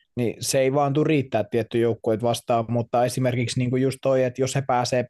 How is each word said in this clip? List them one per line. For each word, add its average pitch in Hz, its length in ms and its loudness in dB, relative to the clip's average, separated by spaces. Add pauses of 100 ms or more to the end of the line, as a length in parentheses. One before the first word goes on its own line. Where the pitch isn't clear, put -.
(180)
niin 117 220 -2
se 135 200 -2
ei 131 140 2
vaan 143 180 2
tuu 151 120 2
riittää 135 400 0
tiettyjä 117 380 -2
joukkueita 113 400 0
vastaan, 117 460 0
mutta 120 360 0
esimerkiksi 127 560 -2
niinku 127 160 0
just 131 260 0
toi, 131 220 2
että 127 180 -4
jos 127 120 -2
he 139 120 0
pääsee 123 440 0